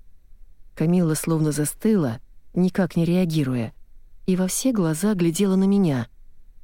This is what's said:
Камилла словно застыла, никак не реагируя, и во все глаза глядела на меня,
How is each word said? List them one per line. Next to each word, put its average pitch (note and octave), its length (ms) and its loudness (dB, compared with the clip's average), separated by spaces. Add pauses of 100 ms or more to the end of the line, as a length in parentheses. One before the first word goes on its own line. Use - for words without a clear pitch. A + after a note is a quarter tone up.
(760)
Камилла E3 380 2
словно D#3 380 0
застыла, D3 680 0 (340)
никак F#3 420 0
не E3+ 100 2
реагируя, D#3 680 0 (520)
и F#3 100 2
во F#3 120 0
все C4 240 -2
глаза F#3+ 420 0
глядела F3+ 420 2
на F#3+ 100 4
меня, F3 420 2 (560)